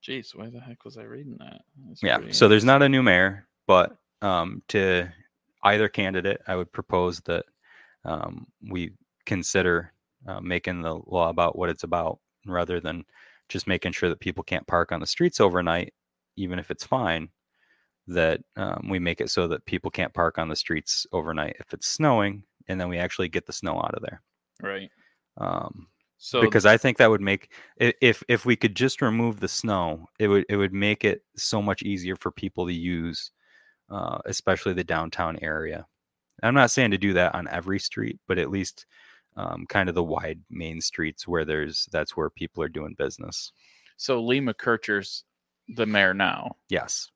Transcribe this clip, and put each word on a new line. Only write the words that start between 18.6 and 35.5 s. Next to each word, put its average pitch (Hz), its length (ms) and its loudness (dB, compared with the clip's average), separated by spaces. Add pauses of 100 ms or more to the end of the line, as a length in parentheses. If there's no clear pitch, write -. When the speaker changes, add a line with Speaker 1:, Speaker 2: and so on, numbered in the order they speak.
Speaker 2:
we 95 100 -2
make 87 200 -2
it - 100 -4
so 90 200 0
that - 160 -6
people 90 260 -4
can't - 220 -4
park 85 240 0
on 82 100 -2
the 78 80 -6
streets - 560 -4
overnight 78 480 -4
if - 140 -14
it's - 140 -8
snowing, 104 560 0 (260)
and 92 100 -4
then 90 80 -4
we 90 100 -4
actually 90 300 -4
get 85 180 -4
the - 80 -14
snow 82 260 -4
out - 160 -2
of - 60 -8
there. - 200 -12 (400)
Speaker 1:
Right. 98 280 -8 (480)
Speaker 2:
Um, - 500 -8 (300)
Speaker 1:
So - 240 -2
Speaker 2:
because 110 240 6
I 107 120 12
think 123 200 2
that 117 120 8
would 107 120 4
make, 98 300 -2 (280)
i-, 120 220 4
if, 120 260 4
if 120 180 2
we 120 120 4
could 104 180 2
just 131 260 0
remove 113 380 0
the 95 80 -4
snow, 87 580 -2 (140)
it 107 80 2
would, 101 220 4
it 104 80 0
would 98 160 0
make 104 320 0
it 98 180 0 (140)
so - 240 -2
much 101 220 -2
easier 92 340 -4
for - 140 -6
people 92 360 -6
to 90 60 -4
use, 85 580 -6 (580)
uh, - 360 -8
especially - 480 -2
the 90 100 -2
downtown 80 580 -4
area. 80 460 -6 (560)